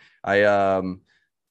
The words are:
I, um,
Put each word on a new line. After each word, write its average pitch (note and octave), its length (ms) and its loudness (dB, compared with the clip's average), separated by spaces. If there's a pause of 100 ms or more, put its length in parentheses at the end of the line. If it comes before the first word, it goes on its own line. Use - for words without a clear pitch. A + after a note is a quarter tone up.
(220)
I, G2+ 220 0
um, G2 560 0 (500)